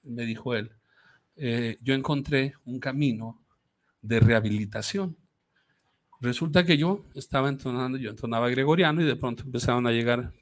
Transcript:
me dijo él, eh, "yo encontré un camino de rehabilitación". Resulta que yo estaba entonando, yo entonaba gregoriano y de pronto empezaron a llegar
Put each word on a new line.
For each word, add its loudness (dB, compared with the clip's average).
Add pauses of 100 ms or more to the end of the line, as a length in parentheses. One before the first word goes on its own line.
me -8
dijo -4
él, -4 (640)
eh, -2
"yo 0
encontré -2 (120)
un -8
camino -2 (600)
de 2
rehabilitación". 2 (1040)
Resulta 0
que 4
yo 0 (100)
estaba 0
entonando, -4
yo -6
entonaba -2
gregoriano 2
y 4
de 2
pronto -6
empezaron 0
a 4
llegar 0